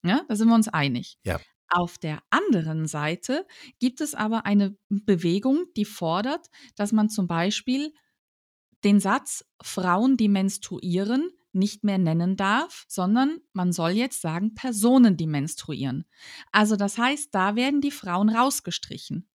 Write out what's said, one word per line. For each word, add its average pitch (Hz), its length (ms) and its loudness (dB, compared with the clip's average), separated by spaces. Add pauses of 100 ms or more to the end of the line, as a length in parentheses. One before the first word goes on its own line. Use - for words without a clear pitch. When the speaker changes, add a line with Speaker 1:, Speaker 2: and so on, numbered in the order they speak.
Speaker 1:
Ja, 233 220 2
da 220 80 -4
sind 226 140 4
wir 233 60 6
uns 220 140 4
einig. 139 540 -2
Speaker 2:
Ja. - 200 -4 (260)
Speaker 1:
Auf 175 280 -2
der 151 320 -8
anderen 160 580 0
Seite 165 600 -4 (320)
gibt 247 220 -2
es 294 140 -6
aber 214 300 -2
eine 202 320 2 (120)
Bewegung, 202 760 0 (120)
die 208 80 0
fordert, 208 640 -4 (260)
dass 208 180 -2
man 214 160 4
zum 196 180 -2
Beispiel 208 640 -2 (920)
den 202 160 6
Satz 196 460 -4 (160)
"Frauen, 202 560 0
die 214 120 4
menstruieren", 196 1000 -2 (240)
nicht 190 300 0
mehr 202 160 0
nennen 170 360 2
darf, 214 520 -2
sondern 247 500 0 (160)
man 180 180 0
soll 170 200 0
jetzt 240 300 -2
sagen, 185 340 -4
Personen, 233 640 4
die 160 100 -2
menstruieren. 143 760 -6 (460)
Also 214 240 4
das 202 220 -4
heißt, 269 360 -2
da 202 220 0
werden 277 240 0
die 277 120 -2
Frauen 196 380 0
rausgestrichen. - 1080 -4